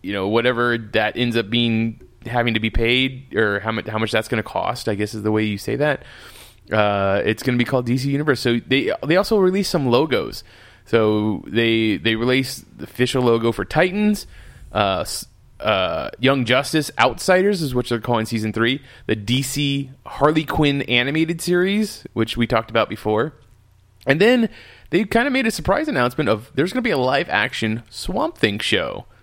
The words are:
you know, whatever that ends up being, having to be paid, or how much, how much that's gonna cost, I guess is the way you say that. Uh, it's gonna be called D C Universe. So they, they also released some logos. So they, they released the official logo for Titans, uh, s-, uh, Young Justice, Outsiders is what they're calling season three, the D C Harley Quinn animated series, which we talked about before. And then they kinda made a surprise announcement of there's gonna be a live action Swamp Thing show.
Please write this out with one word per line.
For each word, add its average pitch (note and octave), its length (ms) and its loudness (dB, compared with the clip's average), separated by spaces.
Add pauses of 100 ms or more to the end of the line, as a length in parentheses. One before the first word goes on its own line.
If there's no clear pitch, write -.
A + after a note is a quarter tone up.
you F#2+ 100 -8
know, G2 160 -2
whatever A#2 520 2
that G#2+ 360 -2
ends A#2+ 220 0
up G#2 140 -2
being, A2+ 500 0 (240)
having A#2+ 300 -2
to A2 40 0
be A2 120 -2
paid, B2+ 640 0
or G2+ 240 0
how A2 120 -4
much, A2 140 -4
how A2 140 -4
much A2 120 -2
that's A2 160 0
gonna A2+ 140 -2
cost, G#2 480 -4
I G#2 60 0
guess G#2 180 -4
is G#2+ 80 -8
the G#2+ 100 0
way G#2+ 120 2
you G#2 160 -2
say A#2 160 -4
that. C#3 260 -2 (680)
Uh, G2+ 520 2
it's A2 200 -2
gonna B2 160 0
be A#2+ 40 2
called B2 220 -2
D A#2+ 100 0
C C3 140 -2
Universe. C#3 300 0
So A#2+ 200 0
they, B2+ 320 0 (140)
they D#3+ 120 2
also G#3 200 2
released F#3+ 320 2
some D3 160 0
logos. A#2+ 580 0 (420)
So G#2+ 600 2
they, A2+ 520 2
they A2 180 0
released B2+ 500 0 (140)
the - 60 -12
official B2+ 360 0
logo A#2 300 4
for G2 140 -4
Titans, G3+ 600 0 (460)
uh, F#2+ 300 0
s-, - 260 -8 (320)
uh, F#2 580 0
Young C3 260 2
Justice, C3+ 540 0
Outsiders F3+ 640 4
is C3 140 -2
what B2 120 0
they're A#2 120 0
calling A2+ 260 0
season A2 260 -4
three, A#2+ 300 0 (240)
the A2 100 2
D A2+ 280 0
C C#3 480 -2 (160)
Harley D#3 360 2
Quinn C#3+ 380 0
animated D#3 580 0
series, G3 640 0 (100)
which A2+ 220 -2
we A#2 120 0
talked A2+ 240 -2
about A2+ 180 2
before. G#2+ 460 -2 (720)
And C#3+ 120 2
then A#3 300 4 (400)
they G3 140 2
kinda A#3 260 0
made C4 160 0
a A3 60 0
surprise G3+ 360 -2
announcement B2+ 420 0
of G#2+ 260 -2
there's F3 180 0
gonna B3+ 80 -2
be A#3 80 -2
a D#3 80 2
live C3+ 320 2
action A2 600 -2
Swamp C4+ 480 -4
Thing G#2 180 0
show. D#2+ 480 -2 (180)